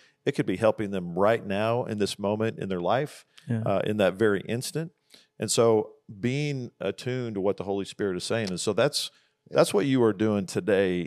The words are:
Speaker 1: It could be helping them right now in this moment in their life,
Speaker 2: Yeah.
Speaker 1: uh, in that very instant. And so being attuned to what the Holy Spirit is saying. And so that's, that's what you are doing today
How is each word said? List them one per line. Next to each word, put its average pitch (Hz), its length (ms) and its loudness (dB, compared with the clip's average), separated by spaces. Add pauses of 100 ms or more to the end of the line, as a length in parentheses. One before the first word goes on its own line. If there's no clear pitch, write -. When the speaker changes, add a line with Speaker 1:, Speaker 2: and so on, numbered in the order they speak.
(260)
Speaker 1:
It 147 80 0
could 127 120 -2
be 98 120 -2
helping 107 340 2
them 87 260 -6
right 104 260 2
now 110 420 -2
in 110 120 -6
this 101 220 -2
moment 107 400 -2
in 98 100 -6
their 92 120 -4
life, 120 440 -2 (240)
Speaker 2:
Yeah. 113 160 -2
Speaker 1:
uh, 98 200 0
in 107 120 -2
that 92 180 4
very 101 260 2
instant. 151 500 -6 (480)
And 110 100 -4
so 113 440 4 (260)
being 135 600 -2
attuned 117 560 -4
to 98 60 -2
what 95 160 0
the 92 60 -8
Holy 98 220 -2
Spirit 98 320 -4
is 87 60 -6
saying. 113 260 -2
And 90 100 -6
so 110 140 0
that's, 120 360 0 (400)
that's 151 240 4
what 196 120 2
you 135 180 2
are 110 100 4
doing 104 320 2
today 92 600 2